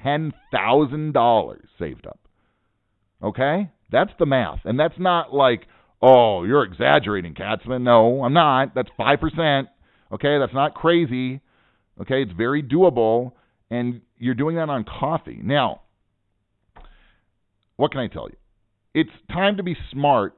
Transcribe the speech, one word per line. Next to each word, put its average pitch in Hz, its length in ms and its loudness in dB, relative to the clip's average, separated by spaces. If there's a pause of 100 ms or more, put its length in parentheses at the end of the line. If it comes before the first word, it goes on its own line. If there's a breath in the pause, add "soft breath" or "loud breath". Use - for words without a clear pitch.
ten 151 300 -4 (200)
thousand 139 600 0
dollars 117 540 2 (120)
saved 71 280 -10
up. - 140 -20 (1000)
Okay? 147 480 -2 (200)
That's 165 280 0
the 170 80 2
math. 127 380 -2
And 113 140 -2
that's 160 200 -2
not 175 340 -2
like, 131 340 2 (360 soft breath)
"Oh, 117 420 6
you're 131 180 2
exaggerating, 104 720 0
Katzman." 113 480 -8
No, 120 400 4
I'm 127 120 0
not. 139 400 2
That's 127 240 -4
five 139 200 2
percent. 151 500 -2 (440)
Okay? 143 260 0
That's 120 140 -2
not 139 220 -2
crazy. 135 680 -2 (600)
Okay? 135 200 -2
It's 104 100 -8
very 120 300 -2
doable. 123 680 2 (380)
And 120 320 -6 (160)
you're 123 160 -4
doing 151 220 -4
that 160 120 -4
on 127 160 -4
coffee. 151 580 -8
Now, 127 380 -2 (2000 soft breath)
what 147 160 0
can 139 80 -8
I 113 80 -6
tell 58 200 -14
you? - 80 -20 (580)
It's 156 160 0 (220)
time 196 240 -2
to 196 60 -6
be 175 120 -6 (160)
smart 131 480 0